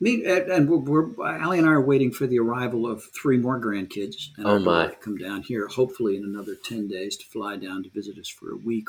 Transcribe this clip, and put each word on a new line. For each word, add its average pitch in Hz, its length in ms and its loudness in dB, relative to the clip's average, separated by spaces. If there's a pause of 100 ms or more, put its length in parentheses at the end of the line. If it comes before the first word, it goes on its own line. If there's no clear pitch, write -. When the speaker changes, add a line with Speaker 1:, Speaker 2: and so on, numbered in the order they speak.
Speaker 1:
me, 226 240 2
and, 185 260 2
and 156 180 4
we're, 165 80 4 (320)
we're, - 180 -8
Allie 160 320 -2
and 160 80 6
I 156 60 6
are 147 80 6
waiting 135 320 4
for 139 160 -2
the 123 100 2
arrival 117 480 0
of 110 160 -6 (180)
three 135 160 4
more 123 240 0
grandkids. 101 760 -4
And 104 100 -4
Speaker 2:
Oh, 104 40 4
Speaker 1:
our 104 100 6
daughter 95 100 0
Speaker 2:
my. 82 180 4
Speaker 1:
to - 80 -10
come 104 200 -8
down 95 260 -8
here, 107 240 -4
hopefully 120 500 0
in 101 80 -6
another 101 300 -8
ten 107 320 -6
days, 98 300 -6
to - 100 -16
fly 104 300 -8
down 95 260 -8
to 92 80 -12
visit 101 260 -8
us - 120 -14
for - 240 -14
a - 40 -10
week. 110 320 -4